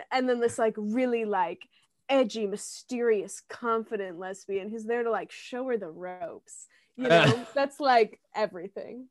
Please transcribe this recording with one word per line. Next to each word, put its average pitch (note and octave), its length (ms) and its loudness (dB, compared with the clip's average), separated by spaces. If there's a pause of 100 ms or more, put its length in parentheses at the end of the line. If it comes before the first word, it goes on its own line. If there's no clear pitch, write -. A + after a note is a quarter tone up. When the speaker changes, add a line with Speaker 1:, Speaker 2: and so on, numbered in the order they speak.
(120)
Speaker 1:
and B3+ 160 2
then B3 120 2
this, A#3 180 0
like, A3 200 2
really, A#3 480 0
like, F#3 420 -2 (400)
edgy, A3+ 380 2
mysterious, G#3 1040 -2
confident A3 720 -4
lesbian G3 500 -6
who's A3 160 -8
there A#3 180 0
to, A#3 60 0
like, F#3+ 220 -2
show B3+ 360 -10
her B3 100 0
the F#3+ 120 -8
ropes. F3 760 -14 (280)
You B3 140 -2
Speaker 2:
<laughs> - 0 -
Speaker 1:
know, A3 460 6
that's, C#4 240 0
like, A#3+ 420 4 (140)
everything. G#3 760 -8